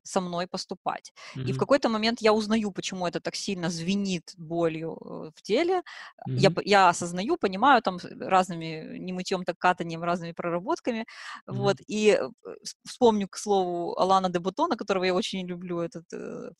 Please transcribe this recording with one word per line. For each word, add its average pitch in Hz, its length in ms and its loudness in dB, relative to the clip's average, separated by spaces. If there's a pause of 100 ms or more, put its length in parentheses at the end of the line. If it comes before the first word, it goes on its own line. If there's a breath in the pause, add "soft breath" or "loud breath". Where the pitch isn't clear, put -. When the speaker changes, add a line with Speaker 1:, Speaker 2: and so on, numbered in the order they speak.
Speaker 1:
со - 180 -2
мной 175 260 -4
поступать. - 640 -8 (320 loud breath)
И 127 80 -2
в 131 60 -2
Speaker 2:
Мгм. 196 80 0
Speaker 1:
какой-то 269 240 4
момент 220 320 0
я 214 120 6
узнаю, 214 380 2
почему 180 360 -6
это 165 120 -4
так - 160 -6
сильно 180 340 -4
звенит 185 680 -2
болью, 165 640 -2
э, 170 340 -12
в - 60 -20
теле. 339 400 2 (540 loud breath)
Я 135 140 6
Speaker 2:
Мгм. - 20 8
Speaker 1:
п-, 185 140 -4
я 196 240 8
осознаю, 180 480 -2
понимаю, 220 440 4
там, 185 180 -4
с, - 60 -12
разными, 165 920 -2
не 180 140 -8
мытьём, 180 300 -4
так 170 160 -4
катаньем, 170 440 0
разными 170 280 -2
проработками. 214 760 -4 (420 loud breath)
Вот. 196 300 0
Speaker 2:
Мгм. - 100 -20
Speaker 1:
И, 214 240 4
э, - 180 2 (340)
вс-, - 120 -14 (100)
вспомню, 214 420 4
к - 100 -16
слову, 180 640 0
Алана 185 300 4
де 175 100 0
Боттона, 233 380 -2
которого 190 280 -2
я 185 80 2
очень 185 340 -2
люблю, 175 340 -8
этот, 170 320 -8
э, - 460 -12